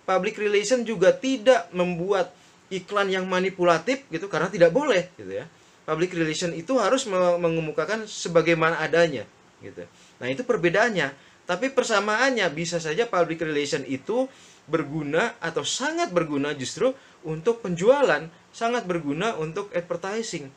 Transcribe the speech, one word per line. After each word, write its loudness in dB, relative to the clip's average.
Public -2
relation 2
juga 4
tidak 2
membuat 0
iklan -2
yang -2
manipulatif 2
gitu, -8
karena 0
tidak 6
boleh 2
gitu -8
ya. -
Public -2
relation -2
itu 0
harus 2
me-, 2
mengemukakan -2
sebagaimana 2
adanya 2
gitu. -16
Nah, -6
itu -6
perbedaannya. 0
Tapi -2
persamaannya, 0
bisa -4
saja -2
public 0
relation -2
itu -2
berguna -2
atau -4
sangat -4
berguna -2
justru -2
untuk -2
penjualan, 2
sangat -2
berguna -2
untuk -8
advertising -6